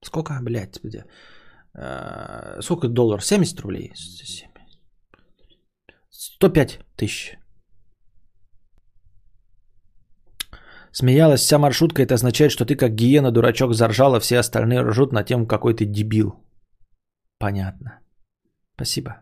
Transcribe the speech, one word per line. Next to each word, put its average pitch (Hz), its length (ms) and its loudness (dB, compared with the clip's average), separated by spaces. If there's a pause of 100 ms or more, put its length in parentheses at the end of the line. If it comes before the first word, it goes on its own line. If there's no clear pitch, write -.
Сколько, 151 380 -8
блядь, 117 420 -8
где? - 220 -14 (680)
Э, - 880 -14
сколько 165 260 -4
долларов? 117 380 0
Семьдесят 202 360 0
рублей? 95 300 -10 (2250)
Сто - 400 0
пять - 300 0 (160)
тысяч. - 420 -8 (3500)
Смеялась 135 500 4
вся - 160 4
маршрутка, 147 440 2
это 131 120 2
означает, 123 380 2
что - 140 -4
ты 143 100 0
как 117 200 0
гиена, 127 360 4
дурачок, 120 420 2
заржал, 117 420 4
а 113 40 2
все 120 200 0
остальные 117 420 0
ржут 123 300 2
над 107 160 -2
тем, 120 200 -2
какой 113 280 0
ты 113 100 -2
дебил. 107 580 -2 (960)
Понятно. 101 600 -8 (760)
Спасибо. - 380 -8 (100)